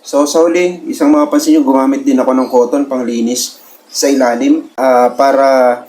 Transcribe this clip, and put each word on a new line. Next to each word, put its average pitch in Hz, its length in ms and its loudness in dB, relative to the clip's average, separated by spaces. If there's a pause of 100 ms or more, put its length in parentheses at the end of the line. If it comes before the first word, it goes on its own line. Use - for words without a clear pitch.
So, 143 160 0
sa 160 160 0
huli, 175 480 -2
isang 151 240 0
mapapansin 147 400 0
nyo, 131 160 2
gumamit 135 320 0
din 135 160 0
ako 127 160 0
ng 127 160 -2
cotton 131 400 0
panglinis 120 720 -6 (320)
sa 143 160 -2
ilalim, 131 640 0
ah, 123 400 2
para 135 760 2